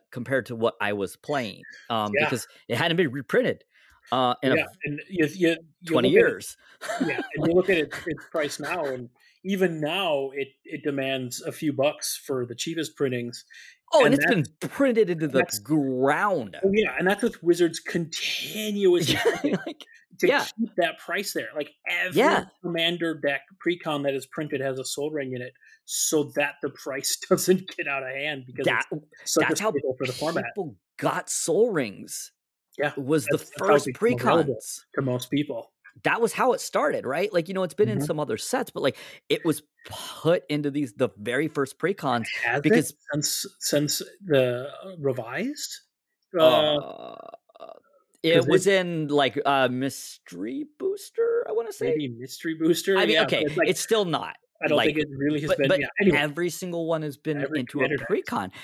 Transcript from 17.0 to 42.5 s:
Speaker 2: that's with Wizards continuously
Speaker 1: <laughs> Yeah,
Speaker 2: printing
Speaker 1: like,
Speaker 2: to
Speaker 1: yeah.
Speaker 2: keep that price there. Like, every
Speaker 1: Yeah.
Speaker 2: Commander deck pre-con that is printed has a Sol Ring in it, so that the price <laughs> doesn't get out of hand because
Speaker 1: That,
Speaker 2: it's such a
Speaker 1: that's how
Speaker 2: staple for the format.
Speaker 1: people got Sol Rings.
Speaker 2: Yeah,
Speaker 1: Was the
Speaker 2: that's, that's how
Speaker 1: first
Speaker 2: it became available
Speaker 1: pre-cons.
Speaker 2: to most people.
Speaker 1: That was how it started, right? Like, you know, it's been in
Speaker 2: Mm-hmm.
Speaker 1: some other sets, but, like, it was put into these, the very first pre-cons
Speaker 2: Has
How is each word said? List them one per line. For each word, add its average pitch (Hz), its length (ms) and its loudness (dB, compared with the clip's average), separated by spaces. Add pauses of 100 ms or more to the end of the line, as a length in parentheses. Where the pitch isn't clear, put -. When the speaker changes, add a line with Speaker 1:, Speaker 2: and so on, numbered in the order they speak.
Speaker 2:
that's 202 160 2
with - 200 -2
Wizards 170 380 2
continuously 185 1400 0
Speaker 1:
<laughs> - 20 -2
Yeah, - 0 -
Speaker 2:
printing 302 440 0
Speaker 1:
like, - 180 -12 (360)
Speaker 2:
to 175 80 4
Speaker 1:
yeah. 269 180 2 (100)
Speaker 2:
keep 220 200 -2
that 165 220 0
price 190 340 -6
there. 135 240 -6
Like, 151 140 -6 (180)
every 180 300 -2
Speaker 1:
Yeah. 294 260 4 (180)
Speaker 2:
Commander 165 580 0
deck 139 220 -2 (180)
pre-con 165 420 -2
that 139 120 0
is 127 120 -6
printed 147 340 -6
has 131 180 -4
a 131 60 -8
Sol 143 260 -6
Ring 139 240 -6
in 123 80 -8
it, 123 100 -14 (320)
so - 520 -2
that 143 260 -2
the 143 80 -6
price - 540 -6
<laughs> - 40 -14
doesn't 185 480 0
get 160 120 -8
out 139 140 -4
of 131 80 -8
hand 139 360 -6
because 127 200 -6
Speaker 1:
That, 127 240 2
Speaker 2:
it's - 420 -8
such 147 180 4
a 156 40 0
Speaker 1:
that's 160 60 -2
how 214 100 0
Speaker 2:
staple 139 280 -2
for 135 80 -4
the 123 80 -6
format. 151 300 -2 (100)
Speaker 1:
people 156 220 -8 (220)
got 147 320 -2
Sol 202 400 2
Rings. 113 600 -6 (460)
Speaker 2:
Yeah, 143 180 -2
Speaker 1:
Was 143 320 0
the - 100 2
Speaker 2:
that's, - 120 -16
that's 190 180 -2
how 202 80 8
Speaker 1:
first 196 100 0
Speaker 2:
it 202 80 -4 (120)
became 240 140 2
available 160 360 2
Speaker 1:
pre-cons. - 300 -14 (100)
Speaker 2:
to 143 60 0
most 127 280 -2
people. 139 420 -4 (320)
Speaker 1:
That 180 160 0
was 226 140 0
how 240 180 2
it 185 80 -2
started, 185 460 -2
right? 170 260 -2
Like, 170 160 0
you 196 60 -8
know, 190 80 -2
it's 180 100 -4
been 214 160 2
in 202 120 -2
Speaker 2:
Mm-hmm. 143 60 -2
Speaker 1:
some 156 140 -2
other 123 160 -2
sets, - 340 -4
but, - 120 -6
like, 135 160 0 (320)
it 156 160 0
was 156 160 2 (240)
put - 640 -2
into 147 200 -2
these, 135 220 -2
the 127 240 0
very 120 320 -2
first 143 300 -4
pre-cons 139 520 0 (120)
Speaker 2:
Has 123 180 0